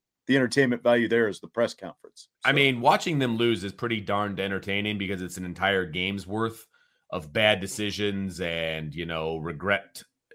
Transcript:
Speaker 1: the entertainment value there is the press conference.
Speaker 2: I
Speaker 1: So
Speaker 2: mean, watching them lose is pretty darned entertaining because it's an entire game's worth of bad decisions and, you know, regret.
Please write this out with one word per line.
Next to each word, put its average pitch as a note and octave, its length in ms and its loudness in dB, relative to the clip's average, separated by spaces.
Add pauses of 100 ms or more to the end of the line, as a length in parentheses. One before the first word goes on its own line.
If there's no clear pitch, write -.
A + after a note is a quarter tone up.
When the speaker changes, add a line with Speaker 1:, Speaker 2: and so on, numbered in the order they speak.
(280)
Speaker 1:
the C3 100 4
entertainment B2 460 2
value A#2+ 260 4
there A#2 180 4
is F#2+ 140 -4
the E2 80 -16
press A#2 240 0
conference. - 560 -18 (160)
Speaker 2:
I C3 60 6
Speaker 1:
So C#3+ 40 4
Speaker 2:
mean, C#3 260 4
watching D#3+ 380 4
them A#2+ 180 2
lose A2+ 280 2
is F#2+ 80 -6
pretty A#2 280 -4
darned G2+ 380 -2
entertaining G2 580 -2
because F#2+ 240 -4
it's F2+ 160 -8
an F#2 80 -8
entire F#2 400 0
game's F2+ 400 -4
worth A2 400 -6 (440)
of D#2 240 -8
bad G#2+ 260 6
decisions G2 840 -4
and, D#2+ 540 -4
you E2+ 100 -4
know, D#2+ 320 -4
regret. E2+ 640 -4 (340)